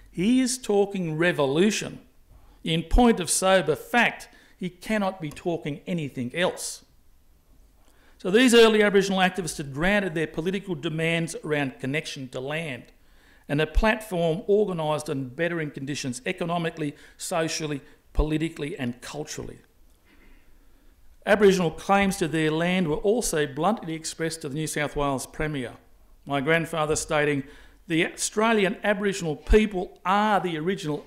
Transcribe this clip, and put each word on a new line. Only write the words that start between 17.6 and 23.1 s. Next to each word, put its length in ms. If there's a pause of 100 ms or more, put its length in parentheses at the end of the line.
politically 680
and 220
culturally. 580 (1700)
Aboriginal 460
claims 460
to 100
their 240
land 340
were 100
also 500